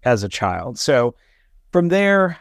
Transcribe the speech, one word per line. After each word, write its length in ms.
as 220
a 40
child. 500
So 360
from 180
there, 520